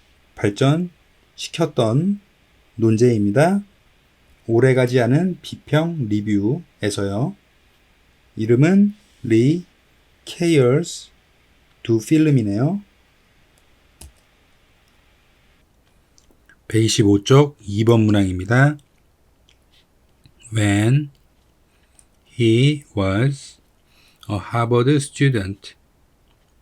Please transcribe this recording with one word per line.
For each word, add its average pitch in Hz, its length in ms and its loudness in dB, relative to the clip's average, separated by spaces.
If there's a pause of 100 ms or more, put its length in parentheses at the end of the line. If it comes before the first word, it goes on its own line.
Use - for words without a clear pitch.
(360)
발전시켰던 156 1900 -4 (540)
논제입니다. 113 880 2 (840)
오래가지 123 560 2
않은 165 400 0
비평 156 640 -4
리뷰에서요. 107 1300 -4 (1000)
이름은 156 580 2 (320)
Lee 131 400 0 (600)
Cares 156 840 -2 (720)
to 113 160 -2
Film이네요. 143 840 0 (3750)
백이십오 107 560 2
쪽 143 420 4
이 98 180 -4
번 113 220 4
문항입니다. 104 720 0 (1800)
When 110 560 0 (1300)
he 127 440 0 (120)
was 104 600 -4 (720)
a 104 80 -6
Harvard 117 520 -2 (120)
student, 113 760 -4 (840)